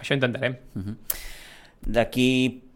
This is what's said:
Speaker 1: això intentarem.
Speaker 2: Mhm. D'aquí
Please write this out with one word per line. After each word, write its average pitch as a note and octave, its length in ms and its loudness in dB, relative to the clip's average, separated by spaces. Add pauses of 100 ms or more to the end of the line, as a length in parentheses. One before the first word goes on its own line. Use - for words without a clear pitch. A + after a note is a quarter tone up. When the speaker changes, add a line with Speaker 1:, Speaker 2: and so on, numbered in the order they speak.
Speaker 1:
això - 160 2
intentarem. B2+ 400 0 (240)
Speaker 2:
Mhm. G2+ 160 -6 (840)
D'aquí B2+ 800 2 (140)